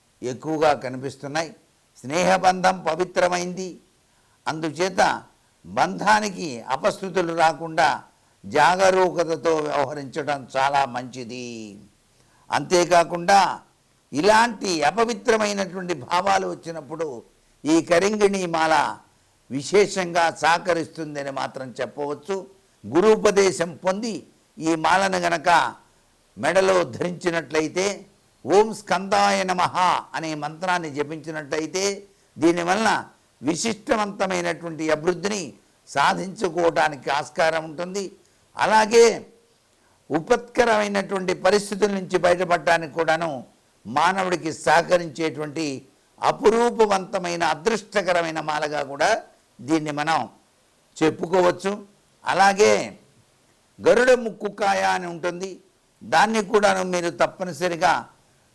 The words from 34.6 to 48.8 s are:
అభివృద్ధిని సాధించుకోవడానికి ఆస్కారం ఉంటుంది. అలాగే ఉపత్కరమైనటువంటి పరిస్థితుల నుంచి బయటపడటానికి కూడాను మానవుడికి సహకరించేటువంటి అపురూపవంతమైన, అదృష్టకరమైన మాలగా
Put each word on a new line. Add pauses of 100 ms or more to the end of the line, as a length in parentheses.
అభివృద్ధిని (340)
సాధించుకోవడానికి
ఆస్కారం
ఉంటుంది. (420)
అలాగే (840)
ఉపత్కరమైనటువంటి
పరిస్థితుల
నుంచి
బయటపడటానికి
కూడాను (440)
మానవుడికి
సహకరించేటువంటి (340)
అపురూపవంతమైన,
అదృష్టకరమైన
మాలగా